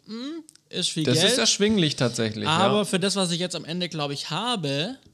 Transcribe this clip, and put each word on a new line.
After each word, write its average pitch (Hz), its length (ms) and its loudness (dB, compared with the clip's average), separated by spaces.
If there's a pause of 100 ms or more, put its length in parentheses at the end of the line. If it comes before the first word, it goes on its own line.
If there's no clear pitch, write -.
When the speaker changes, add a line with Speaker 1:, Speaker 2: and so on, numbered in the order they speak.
Speaker 1:
hm, 277 400 -10 (240)
ist - 220 -2
viel 156 140 -2
Speaker 2:
Das 160 140 4
Speaker 1:
Geld. 202 140 4
Speaker 2:
ist 254 60 2
erschwinglich 208 580 2
tatsächlich, 113 500 0
Speaker 1:
Aber 190 340 4
Speaker 2:
ja. 196 40 0
Speaker 1:
für 180 160 0
das, 190 160 0
was 185 140 0
ich 170 100 -2
jetzt 175 160 -4
am 147 80 -8
Ende, 175 240 -4
glaub 147 220 -4
ich, - 180 -8
habe, 180 680 -2 (180)